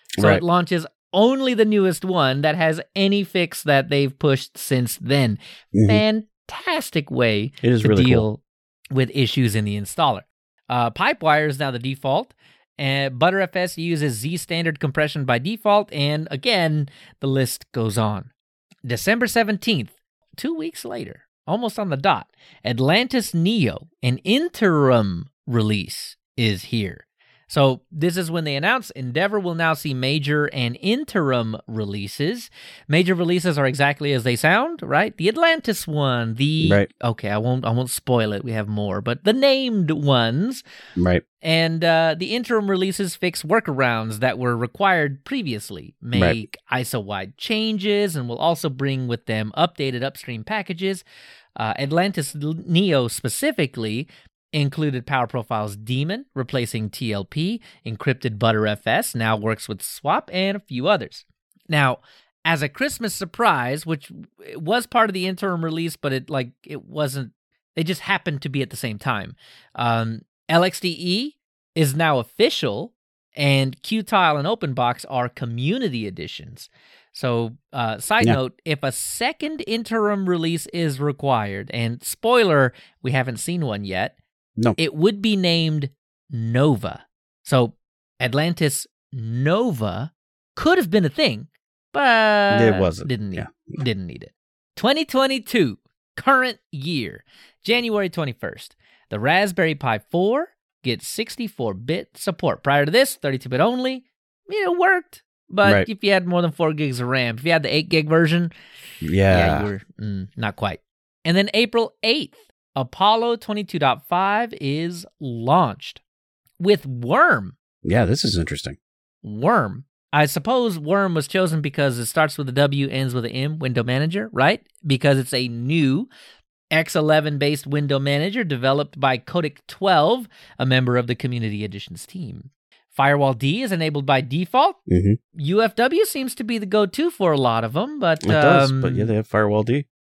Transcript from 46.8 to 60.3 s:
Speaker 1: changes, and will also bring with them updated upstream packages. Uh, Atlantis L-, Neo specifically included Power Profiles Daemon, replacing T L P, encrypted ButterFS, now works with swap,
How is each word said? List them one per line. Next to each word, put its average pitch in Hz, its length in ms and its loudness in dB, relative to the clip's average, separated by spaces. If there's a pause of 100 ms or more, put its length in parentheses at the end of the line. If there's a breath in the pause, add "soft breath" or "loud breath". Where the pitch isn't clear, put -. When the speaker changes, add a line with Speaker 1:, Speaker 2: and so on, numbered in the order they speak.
Speaker 1:
changes, 208 800 -2
and 127 120 -6
will 120 120 -8
also 165 300 0
bring 131 380 -4
with 120 200 -4
them 110 280 -4
updated 135 460 -2
upstream 127 420 -8
packages. 190 600 -6 (520 loud breath)
Uh, 110 220 -4
Atlantis 165 580 -2
L-, 151 200 -4 (100)
Neo 165 440 2
specifically 127 1000 -4 (480 soft breath)
included 139 520 -2
Power 131 180 0
Profiles 107 500 -4
Daemon, 135 500 -4 (100)
replacing 117 560 -4
T 117 200 -6
L 101 140 -4
P, 185 340 -4 (280 soft breath)
encrypted 113 500 -4
ButterFS, 107 800 0
now 113 200 0
works 107 320 -4
with 104 140 -10
swap, - 500 -4